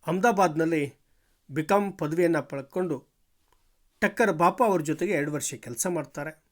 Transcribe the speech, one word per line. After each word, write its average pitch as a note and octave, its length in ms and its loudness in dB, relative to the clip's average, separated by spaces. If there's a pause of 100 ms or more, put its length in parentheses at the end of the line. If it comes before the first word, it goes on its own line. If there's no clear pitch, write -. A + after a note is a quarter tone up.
ಅಹಮದಾಬಾದ್ನಲ್ಲಿ E3 880 2 (560)
ಬಿಕಾಂ F#3+ 420 0
ಪದವಿಯನ್ನ E3 480 0
ಪಡ್ಕೊಂಡು C#3 680 -8 (960)
ಟಕ್ಕರ್ G#3 320 2
ಬಾಪಾ F3+ 340 4
ಅವ್ರ F#3+ 140 2
ಜೊತೆಗೆ D#3 320 -2
ಎರಡು D3 200 -2
ವರ್ಷ C#3+ 220 -6
ಕೆಲಸ B2 320 -8
ಮಾಡ್ತಾರೆ. D#3 640 -8